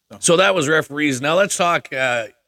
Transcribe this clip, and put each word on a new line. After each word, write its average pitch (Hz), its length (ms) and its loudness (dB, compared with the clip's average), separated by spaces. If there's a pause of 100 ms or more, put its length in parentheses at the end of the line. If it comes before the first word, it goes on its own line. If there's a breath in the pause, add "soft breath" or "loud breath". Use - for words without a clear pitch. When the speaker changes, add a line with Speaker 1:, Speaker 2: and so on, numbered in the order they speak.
(120)
Speaker 1:
So. 101 80 -20
Speaker 2:
So 170 180 2
that 190 180 2
was 147 120 -2
referees. 147 540 -2
Now 151 140 0
let's 190 200 0
talk. 170 380 -2
Uh, 120 340 -2 (200)